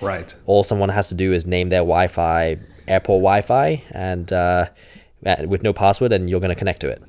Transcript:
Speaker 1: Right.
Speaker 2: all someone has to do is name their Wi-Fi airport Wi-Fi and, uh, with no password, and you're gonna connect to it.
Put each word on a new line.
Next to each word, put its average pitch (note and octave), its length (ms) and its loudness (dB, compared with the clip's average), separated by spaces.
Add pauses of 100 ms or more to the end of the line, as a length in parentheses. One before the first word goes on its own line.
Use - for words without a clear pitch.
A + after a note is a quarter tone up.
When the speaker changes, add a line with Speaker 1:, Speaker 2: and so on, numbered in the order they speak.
Speaker 1:
Right. F#2+ 340 -8 (120)
Speaker 2:
all G2+ 160 4
someone G2+ 280 0
has G2 180 -2
to F#2 60 -8
do F#2 180 0
is F2 140 0
name F2+ 240 -2
their F2+ 100 4
Wi-Fi E2 800 0 (280)
airport F#2+ 360 2
Wi-Fi B2 680 2
and, F2+ 420 -6
uh, F2+ 340 2 (800)
with F#2 160 -2
no G#2 100 0
password, G#2 400 2
and F#2 180 0
you're F2+ 100 0
gonna F2+ 140 -2
connect F#2+ 260 -4
to C#2 80 -6
it. - 200 -8